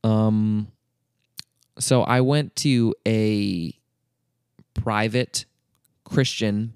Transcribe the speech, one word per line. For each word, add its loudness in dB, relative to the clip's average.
Um, 2
so 2
I 2
went 0
to 2
a 0
private -2
Christian -2